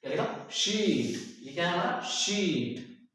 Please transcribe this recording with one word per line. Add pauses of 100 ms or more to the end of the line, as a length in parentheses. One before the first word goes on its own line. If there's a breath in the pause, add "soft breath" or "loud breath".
क्या
लिखा?
शीट।
ये
क्या
है
हमारा?
शीट।